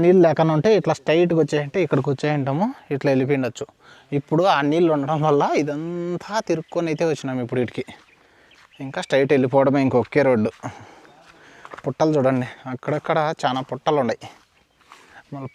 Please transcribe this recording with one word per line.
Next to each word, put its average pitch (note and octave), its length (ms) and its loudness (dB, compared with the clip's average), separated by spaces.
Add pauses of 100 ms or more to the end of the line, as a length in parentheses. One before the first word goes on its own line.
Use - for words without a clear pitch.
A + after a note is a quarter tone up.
నీళ్ళు F3+ 220 6
లేకుండా D#3+ 320 2
ఉంటే F3+ 120 2 (100)
ఇట్లా D#3 200 0
స్ట్రైట్గా E3+ 440 2
వచ్చేయంటే D3 420 -4
ఇక్కడికి C#3 280 0
వచ్చేయంటాము, D3 520 -2 (300)
ఇట్లా C3+ 180 -4
వెళ్ళిపోయిండొచ్చు. C3 520 -2 (520)
ఇప్పుడు D#3 260 0 (120)
ఆ - 20 2 (140)
నీళ్ళు E3 240 2
ఉండడం D3 320 -2
వల్ల D3 160 4 (180)
ఇదంతా E3+ 720 -6 (160)
తిరుక్కొని E3 420 -4
అయితే D#3 200 -2
వచ్చినాము C3 340 -6
ఇప్పుడు B2 180 -2
ఇటుకి. A#2+ 220 -8 (1000)
ఇంకా C#3 200 -10
స్ట్రైట్ C#3 300 2
వెళ్ళిపోవడమే C3+ 520 2
ఇంకొకే B2+ 400 2
రోడ్డు. A2+ 240 2 (1300)
పుట్టలు D#3 320 0
చూడండి, B2+ 320 0 (240)
అక్కడక్కడ D3+ 440 -4 (280)
చాలా C3 160 -2 (100)
పుట్టలు D3 320 0
ఉన్నాయి, A2+ 180 -4 (1120)
మళ్ళీ C3+ 220 -12